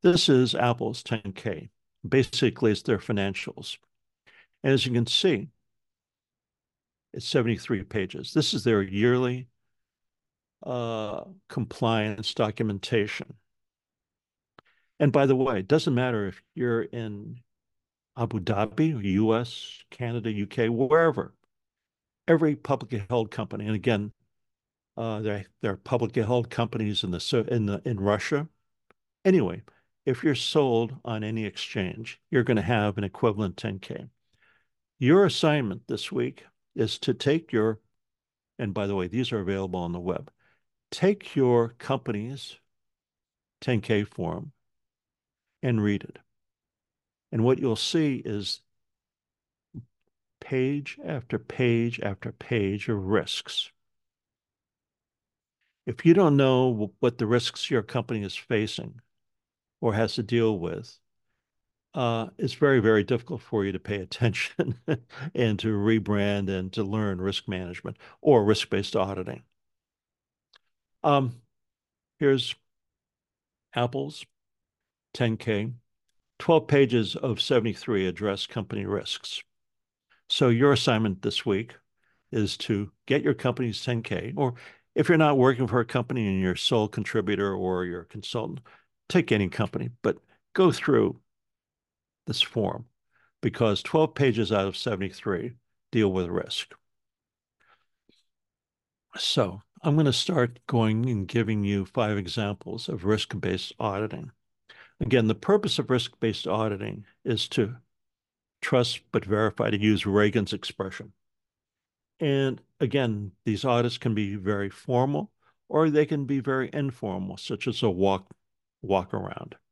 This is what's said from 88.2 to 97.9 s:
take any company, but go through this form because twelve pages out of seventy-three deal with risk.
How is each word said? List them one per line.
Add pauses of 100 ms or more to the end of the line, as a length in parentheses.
take
any
company, (120)
but (380)
go
through (1080)
this
form (560)
because
twelve
pages
out
of
seventy-three (400)
deal
with
risk. (2500)